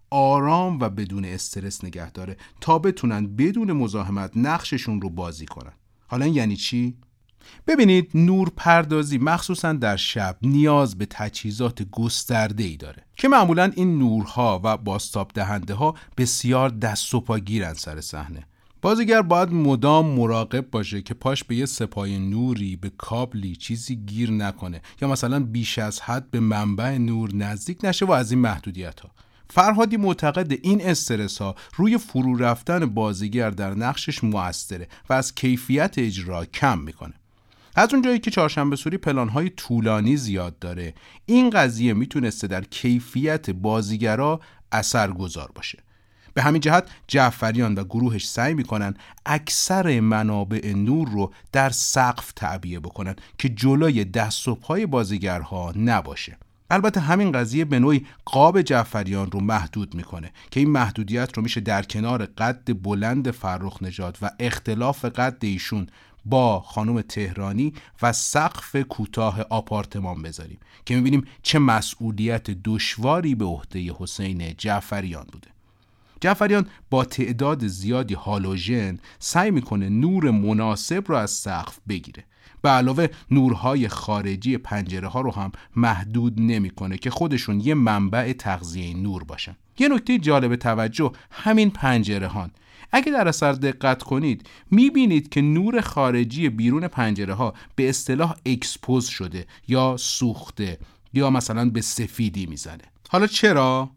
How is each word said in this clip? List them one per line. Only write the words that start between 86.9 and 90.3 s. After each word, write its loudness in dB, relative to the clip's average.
که -4
خودشون -2
یه 2
منبع 2
تغذیه -6
نور -6
باشن. -12
یه 4
نکته 2
جالب 4